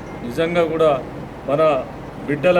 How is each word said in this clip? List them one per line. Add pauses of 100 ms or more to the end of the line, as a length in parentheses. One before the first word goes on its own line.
(280)
నిజంగా (100)
కూడా (580)
మన (640)
బిడ్డల